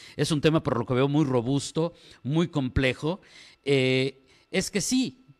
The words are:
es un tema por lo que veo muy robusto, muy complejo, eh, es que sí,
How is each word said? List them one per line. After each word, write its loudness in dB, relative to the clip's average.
es 0
un 0
tema 4
por 0
lo -2
que -2
veo 2
muy 2
robusto, -2
muy 0
complejo, -2
eh, 2
es -2
que -4
sí, -2